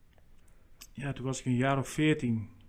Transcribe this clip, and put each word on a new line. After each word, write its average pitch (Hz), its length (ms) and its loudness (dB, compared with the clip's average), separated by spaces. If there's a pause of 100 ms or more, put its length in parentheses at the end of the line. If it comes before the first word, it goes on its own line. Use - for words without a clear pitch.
(1000)
ja, 139 140 -4
toen 123 120 -8
was 131 160 -4
ik - 60 -8
een 127 100 2
jaar 135 220 4
of 131 100 -2
veertien. 127 600 0 (200)